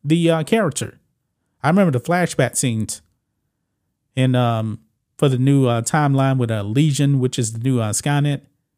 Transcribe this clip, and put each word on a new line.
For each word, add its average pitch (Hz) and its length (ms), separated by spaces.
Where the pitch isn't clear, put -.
the, 165 280
uh, 160 120
character. 185 560
I 135 60
remember 180 240
the 123 120
flashback 165 540
scenes 113 460
in, 127 180
um, 113 460
for 147 100
the 131 80
new, 135 300
uh, 117 160
timeline 135 540
with, 127 120
uh, 107 140
Legion, 139 560
which 123 180
is 110 160
the 113 60
new, 127 200
uh, 107 140
Skynet. 143 480